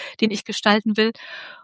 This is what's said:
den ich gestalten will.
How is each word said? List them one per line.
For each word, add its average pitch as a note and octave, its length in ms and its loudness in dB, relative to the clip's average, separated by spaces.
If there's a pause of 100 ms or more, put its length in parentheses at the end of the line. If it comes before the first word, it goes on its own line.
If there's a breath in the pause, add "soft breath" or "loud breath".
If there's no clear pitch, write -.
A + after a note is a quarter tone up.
(200 loud breath)
den A3 120 2
ich G#3 140 -6
gestalten G#3+ 520 2
will. A3 140 2 (520 loud breath)